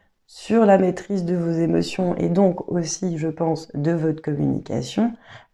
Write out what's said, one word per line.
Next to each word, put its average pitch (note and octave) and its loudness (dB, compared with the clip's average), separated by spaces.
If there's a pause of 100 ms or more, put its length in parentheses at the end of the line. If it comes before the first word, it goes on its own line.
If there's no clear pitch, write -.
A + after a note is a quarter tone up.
(260)
sur - 0
la G3 8
maîtrise F#3 0
de F3 -2
vos E3+ 0
émotions E3+ 0
et E3+ 0
donc F3 2
aussi, E3+ -4
je D#3+ -4
pense, D#3+ -4
de D3 0
votre D#3+ -2
communication, D3 -2 (420)